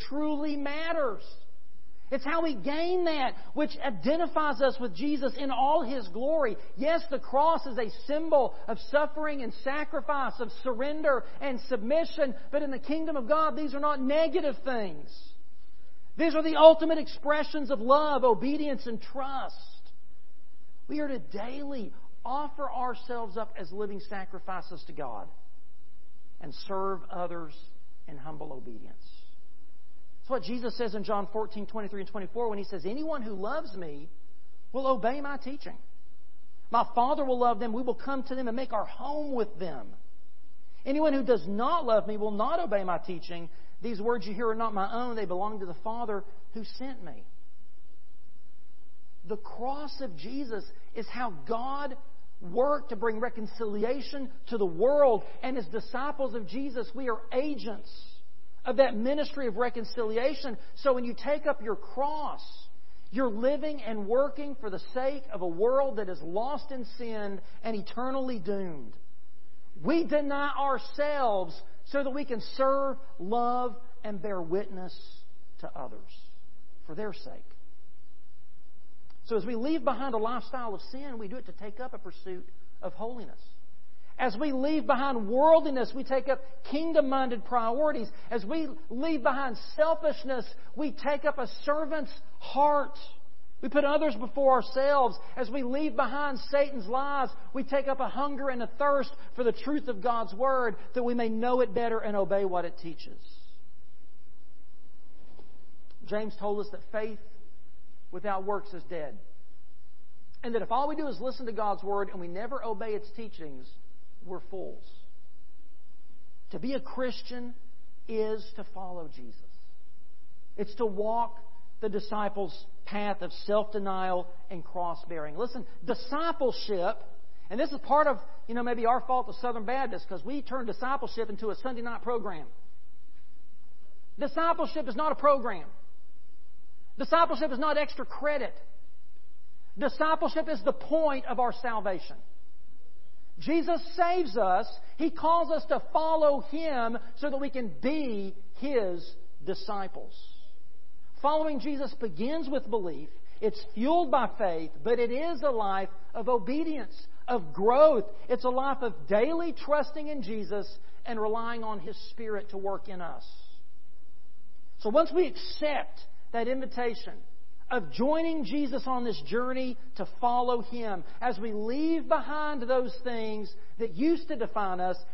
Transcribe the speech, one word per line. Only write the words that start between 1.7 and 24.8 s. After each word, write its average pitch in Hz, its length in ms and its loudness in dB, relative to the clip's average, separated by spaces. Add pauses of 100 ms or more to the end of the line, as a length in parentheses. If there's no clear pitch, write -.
It's 262 120 0
how 330 200 0
we 311 120 0
gain 339 500 0
that 285 280 0 (200)
which 302 180 2 (120)
identifies 277 800 0
us 262 180 4
with 240 160 -2
Jesus 269 420 0
in 277 140 -2
all 277 320 2
His 240 240 -2
glory. 262 480 0 (220)
Yes, 311 320 2
the 262 100 0
cross 302 460 2
is 247 120 -2
a 233 120 0 (180)
symbol 302 480 4 (120)
of 226 100 0 (140)
suffering 294 520 2
and 170 100 -2 (100)
sacrifice, 285 760 0
of 233 100 -2 (140)
surrender 269 640 2 (160)
and 262 200 0
submission, 262 720 2 (180)
but 285 100 2
in 285 100 0
the 254 80 -2
kingdom 320 360 0
of 247 120 0
God, 302 280 2
these 294 200 -2
are 277 40 -2
not 294 200 2
negative 294 640 2
things. 196 460 -2 (1080)
These 311 180 2
are 311 80 2
the 311 120 0
ultimate 320 420 8
expressions 294 760 0
of 226 100 0
love, 277 420 4
obedience, 262 640 0
and 226 140 -4
trust. 262 540 -4 (1300)
We 302 120 -2
are 294 80 0
to 262 120 -2
daily 247 720 -2 (320)
offer 277 460 -2
ourselves 240 680 -2
up 214 240 0
as 165 120 -2
living 202 280 0 (100)
sacrifices 185 800 -2